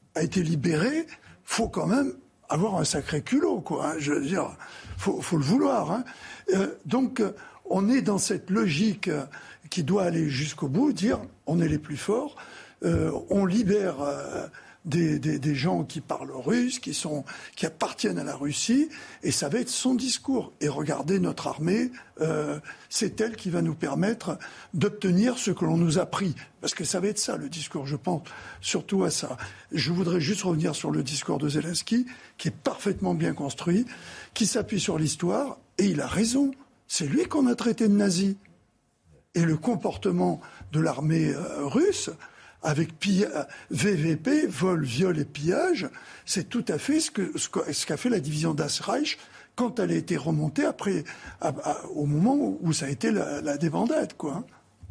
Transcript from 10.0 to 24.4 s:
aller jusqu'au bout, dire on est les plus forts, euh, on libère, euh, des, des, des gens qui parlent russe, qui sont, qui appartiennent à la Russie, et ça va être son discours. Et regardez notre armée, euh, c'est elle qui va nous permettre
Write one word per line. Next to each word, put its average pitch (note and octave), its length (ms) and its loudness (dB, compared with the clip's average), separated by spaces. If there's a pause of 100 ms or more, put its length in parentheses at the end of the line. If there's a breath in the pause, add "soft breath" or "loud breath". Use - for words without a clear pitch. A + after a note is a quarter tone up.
aller E3 260 2
jusqu'au C#3+ 380 -4
bout, A#3+ 260 2
dire G#3 260 0 (280)
on F3 120 2
est E3 80 4
les D3+ 120 2
plus D3 180 -10
forts, B3 380 -2 (480 loud breath)
euh, E3 280 2 (180)
on G3 160 4
libère, F#3 560 2
euh, C#3+ 440 -4 (400 loud breath)
des, D#3 320 2
des, D3 220 0
des C#3+ 160 0
gens E3 300 2
qui - 160 -8
parlent C#3 320 -6
russe, A#3+ 460 2
qui D#3 140 -8
sont, D3+ 300 -4 (320 loud breath)
qui - 100 -4
appartiennent - 540 -2
à C#3+ 60 -4
la C#3+ 100 -6
Russie, A3+ 540 2 (340 loud breath)
et E3+ 80 2
ça - 160 0
va G3 120 0
être B3 100 -2
son B3+ 260 0
discours. B3 640 -2
Et D3 80 0
regardez D3+ 540 0
notre E3 260 -2
armée, G3+ 420 0 (300 loud breath)
euh, D3+ 400 0 (300 loud breath)
c'est G3+ 320 -2
elle A3 160 -2
qui F#3 120 -6
va E3+ 120 0
nous E3 140 0
permettre E3 640 -2 (360 loud breath)